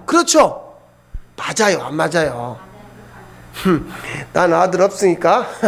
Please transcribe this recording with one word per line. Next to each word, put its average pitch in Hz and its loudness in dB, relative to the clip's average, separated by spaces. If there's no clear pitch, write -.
그렇죠? 311 2
맞아요, 180 -2
안 127 -10
맞아요? 139 -2
"흠, - 0
난 170 2
아들 180 2
없으니까 196 2